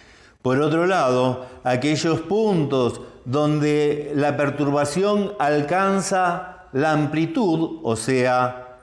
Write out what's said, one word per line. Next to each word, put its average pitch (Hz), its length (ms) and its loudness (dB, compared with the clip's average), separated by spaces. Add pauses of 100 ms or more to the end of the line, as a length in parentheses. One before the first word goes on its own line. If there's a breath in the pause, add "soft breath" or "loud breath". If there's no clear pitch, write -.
(400 loud breath)
Por 131 200 2
otro 160 260 2
lado, 127 580 2 (180 loud breath)
aquellos 143 600 0
puntos 151 800 0 (240 loud breath)
donde 147 880 0
la 143 220 0
perturbación 147 1000 0
alcanza 180 1300 -2
la 151 200 0
amplitud, 156 880 0
o 113 140 0
sea, 127 880 0